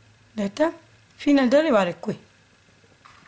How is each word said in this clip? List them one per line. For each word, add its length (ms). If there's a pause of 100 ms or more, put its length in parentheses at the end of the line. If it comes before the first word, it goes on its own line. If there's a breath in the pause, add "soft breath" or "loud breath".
(340)
vedete? 500 (320)
Fino 260
ad 120
arrivare 440
qui. 280 (1040)